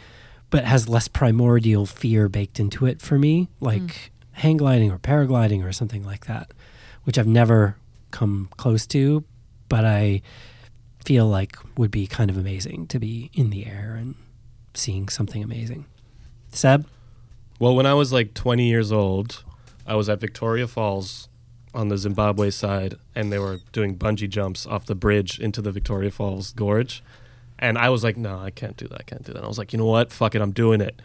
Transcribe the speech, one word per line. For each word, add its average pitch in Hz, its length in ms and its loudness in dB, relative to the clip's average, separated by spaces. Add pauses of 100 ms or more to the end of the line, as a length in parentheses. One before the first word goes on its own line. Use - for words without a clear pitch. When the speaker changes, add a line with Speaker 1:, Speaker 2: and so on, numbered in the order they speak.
(500)
Speaker 1:
but 139 140 2
has 120 240 2
less 117 220 0
primordial 113 760 4
fear 107 440 0
baked 101 280 -6
into 104 280 -2
it 127 160 -2
for 143 180 2
me, 160 300 2 (100)
like 107 220 0
Speaker 2:
Mm. - 280 -10 (220)
Speaker 1:
hang 156 260 2
gliding 127 320 4
or 95 80 -2
paragliding 120 680 2
or 92 80 -6
something 104 320 -6
like 101 220 -12
that, 113 240 -10 (520)
which - 140 -2
I've 110 100 4
never 113 480 6 (360)
come 101 460 -2
close 110 300 0
to, 147 360 2 (440)
but 113 160 2
I 104 380 2 (840)
feel 117 240 4
like 98 300 -2 (200)
would 110 140 0
be 101 160 -4
kind 107 220 0
of 92 80 -4
amazing 98 500 -6
to 127 120 -6
be 113 340 -8
in 120 160 0
the 101 160 -6
air 104 340 -10
and 123 160 -10 (580)
seeing 95 360 -6
something 104 340 -4
amazing. 117 420 -10 (680)
Seb? 139 340 4 (720)
Speaker 3:
Well, 123 160 4
when 131 100 4
I 139 80 4
was, 143 200 2
like, 117 200 0
twenty 120 360 0
years 113 220 0
old, 101 520 -2 (420)
I 110 100 -4
was 104 140 0
at 101 100 -2
Victoria 113 480 -4
Falls 98 600 -6 (460)
on 110 160 -4
the 101 80 -2
Zimbabwe 101 520 0
side, 98 460 -4 (200)
and 104 160 -4
they 101 80 -4
were 95 200 -6 (120)
doing 101 260 -2
bungee 107 320 -2
jumps 95 360 -4
off 110 200 -6
the 104 100 -4
bridge 104 440 0
into 110 220 -4
the 101 100 -4
Victoria 98 400 -2
Falls 98 420 -6
Gorge. 107 500 -2 (560)
And 117 180 0
I 120 120 2
was 120 140 2
like, 113 120 0
"No, 98 240 -8
I 95 120 -10
can't - 260 -12
do - 100 -12
that. - 140 -14
I - 20 -20
can't - 200 -14
do - 100 -14
that." - 100 -12
I 107 40 -8
was 107 100 -8
like, 107 160 -8
"You 110 60 -2
know 110 60 2
what? 113 280 4
Fuck 110 220 0
it. 107 60 0
I'm 101 100 0
doing 113 280 4
it." - 260 -6